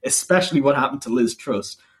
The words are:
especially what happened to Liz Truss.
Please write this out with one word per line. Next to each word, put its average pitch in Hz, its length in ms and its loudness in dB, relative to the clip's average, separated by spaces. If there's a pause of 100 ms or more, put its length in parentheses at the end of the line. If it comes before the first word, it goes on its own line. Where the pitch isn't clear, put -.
especially 170 580 0
what 139 140 4
happened 135 280 -2
to 117 60 -10
Liz 117 260 0
Truss. - 420 -6 (220)